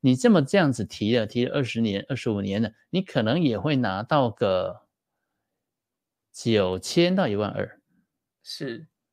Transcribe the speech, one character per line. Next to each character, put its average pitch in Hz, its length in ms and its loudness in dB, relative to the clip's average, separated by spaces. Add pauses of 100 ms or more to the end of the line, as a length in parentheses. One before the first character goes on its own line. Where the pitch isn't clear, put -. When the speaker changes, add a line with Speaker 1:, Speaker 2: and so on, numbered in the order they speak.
Speaker 1:
你 127 160 4
这 240 120 2
么 185 140 6
这 165 160 2
样 151 140 4
子 110 120 -4
提 110 320 -2
了， 113 80 0
提 120 200 -2
了 127 100 -6
二 143 80 0
十 117 180 -4
年、 101 280 0
二 135 80 -4
十 - 120 -6
五 104 120 -2
年 98 200 -2
了， 113 120 -2 (180)
你 180 100 -2
可 156 220 -4
能 120 180 0
也 127 160 2
会 143 200 -2
拿 104 260 -2
到 135 280 2
个 95 500 -2 (1500)
九 98 440 2
千 175 380 2
到 185 140 0
一 101 80 0
万 104 120 0
二。 - 300 -8 (640)
Speaker 2:
是。 139 460 -12 (240)